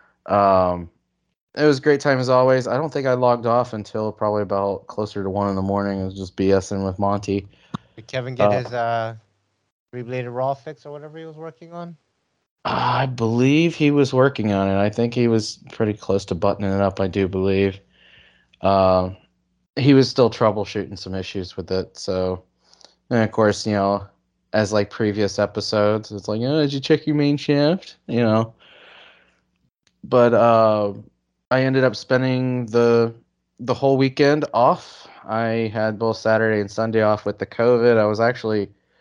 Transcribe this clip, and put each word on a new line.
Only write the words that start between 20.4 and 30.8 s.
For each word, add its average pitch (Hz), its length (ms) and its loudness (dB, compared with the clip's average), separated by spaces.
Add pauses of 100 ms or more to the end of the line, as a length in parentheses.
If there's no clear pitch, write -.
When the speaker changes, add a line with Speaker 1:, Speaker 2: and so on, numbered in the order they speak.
Speaker 1:
some 95 160 -10
issues 92 420 -8
with 87 140 -12
it. 92 280 -4
So, 92 440 -4 (680)
and 117 120 2
of 110 100 0
course, 107 340 2
you 107 80 -2
know, 98 320 -2 (480)
as, 107 180 0
like, 104 180 0
previous 104 480 -2
episodes, 104 720 -2
it's 101 160 -10
like, 110 140 -4
"Oh, 147 180 0
did 143 120 0
you 139 80 -6
check 156 260 0
your 151 100 0
main 147 200 2
shaft?" 147 600 0 (100)
You 120 140 -2
know. 113 340 2 (1500)
But, 120 300 4
uh, 110 580 4 (580)